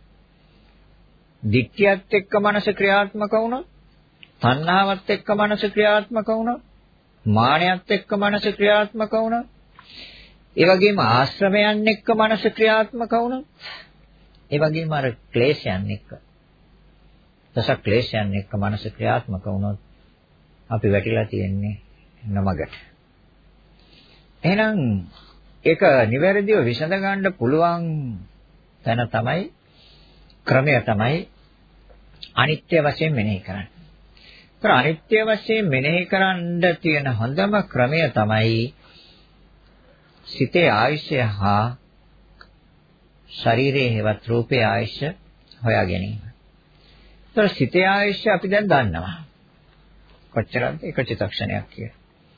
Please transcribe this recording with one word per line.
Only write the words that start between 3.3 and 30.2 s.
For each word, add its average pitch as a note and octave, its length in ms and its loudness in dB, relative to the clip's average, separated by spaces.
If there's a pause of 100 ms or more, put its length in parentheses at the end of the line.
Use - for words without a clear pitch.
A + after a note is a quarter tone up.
වුණොත්, A#3 320 -2 (720)
තණ්හාවත් F3+ 720 0
එක්ක G3 200 -4
මනස G#3 380 0
ක්‍රියාත්මක G#3 600 0
වුණොත්, A3+ 340 -4 (640)
මානයත් D3+ 640 2
එක්ක G3 220 -2
මනස G#3 400 0
ක්‍රියාත්මක G#3 600 0
වුණොත්, A3+ 340 -2 (1080)
ඒ D3 100 4
වගේම F#3+ 340 4
ආශ්‍රමයන් G3+ 880 2
එක්ක A3 240 0
මනස A3 380 0
ක්‍රියාත්මක A3 640 0
වුණොත්, B3 320 -2 (1040)
ඒ D3 100 0
වගේම D#3 320 -2
අර C3+ 220 -2 (140)
ක්ලේශයන් A2 640 0
එක්ක, - 300 -12 (1400)
දස B2 220 0
ක්ලේශයන් G#2 580 -2
එක්ක G2 180 -8
මනස G#2 360 -4
ක්‍රියාත්මක A2 560 -4
වුණොත් G2+ 420 -6 (800)
අපි A2 180 -2
වැටිලා G#2+ 360 0
තියෙන්නේ G2+ 520 -4 (460)
නොමගට. G2 500 -4 (1700)
එහෙනම් G#3+ 360 2 (840)
ඒක D#3+ 180 2 (220)
නිවැරදිව F#3+ 600 2
විසඳ A#2+ 300 -2
ගන්න G3 380 -2
පුළුවන් E3+ 520 0 (960)
තැන A#2 240 0
තමයි, B2 360 -2 (1040)